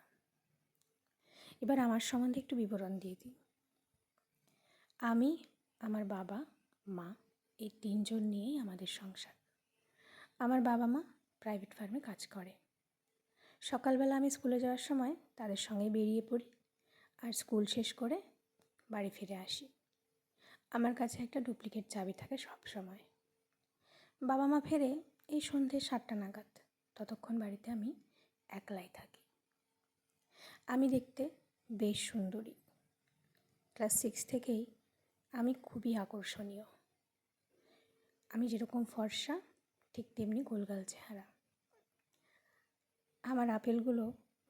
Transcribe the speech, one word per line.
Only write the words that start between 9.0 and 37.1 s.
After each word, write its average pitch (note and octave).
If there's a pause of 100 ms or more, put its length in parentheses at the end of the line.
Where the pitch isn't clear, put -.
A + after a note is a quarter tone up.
আমার B3+
বাবা A#3
মা C4 (360)
প্রাইভেট G#3
ফার্মে A3+
কাজ -
করে। F#3 (1040)
সকালবেলা C4+
আমি C#4
স্কুলে B3+
যাওয়ার B3+
সময় C4+ (200)
তাদের G#3
সঙ্গে G#3
বেরিয়ে A3
পড়ি, A#3+ (680)
আর A#3
স্কুল G#3+
শেষ -
করে B3+ (720)
বাড়ি G3+
ফিরে G3
আসি। F#3+ (1040)
আমার A#3+
কাছে B3
একটা B3+
ডুপ্লিকেট A3
চাবি F#3+
থাকে -
সব -
সময়। F#3+ (1200)
বাবা C4+
মা D4
ফেরে C#4+ (240)
এই D4
সন্ধে C#4
সাতটা A#3+
নাগাদ, G3+ (360)
ততক্ষণ A3+
বাড়িতে G#3
আমি A3+ (560)
একলাই F#2
থাকি। - (1500)
আমি C4
দেখতে C4 (420)
বেশ G#3
সুন্দরী। G#3+ (1200)
ক্লাস A3
সিক্স -
থেকেই A#3+ (640)
আমি B3
খুবই A#3
আকর্ষণীয়। G3+ (1700)